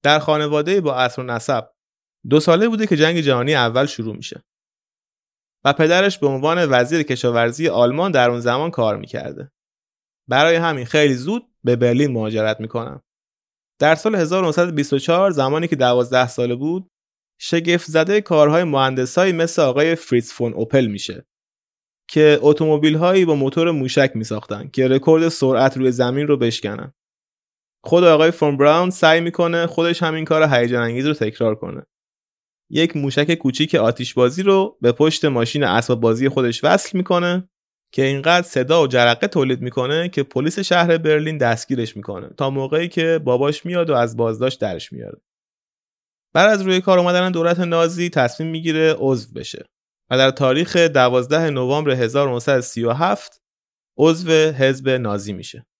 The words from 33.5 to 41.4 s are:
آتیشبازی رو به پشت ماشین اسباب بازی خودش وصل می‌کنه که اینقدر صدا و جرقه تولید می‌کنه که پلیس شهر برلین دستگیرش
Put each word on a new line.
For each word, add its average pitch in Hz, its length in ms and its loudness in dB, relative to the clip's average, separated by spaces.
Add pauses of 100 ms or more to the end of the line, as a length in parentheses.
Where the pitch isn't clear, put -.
آتیشبازی 127 680 0
رو 196 380 0
به 120 100 2
پشت 156 340 0
ماشین 135 380 -2
اسباب 113 380 0
بازی 117 280 0
خودش 127 340 -2
وصل 185 340 0
می‌کنه 180 520 -2 (440)
که 135 120 0
اینقدر 151 420 0
صدا 147 360 2
و 139 40 2
جرقه 123 400 2
تولید 131 340 -2
می‌کنه 139 480 -4
که 143 140 -4
پلیس 147 360 -4
شهر 170 380 2
برلین 156 400 -2
دستگیرش 117 580 -2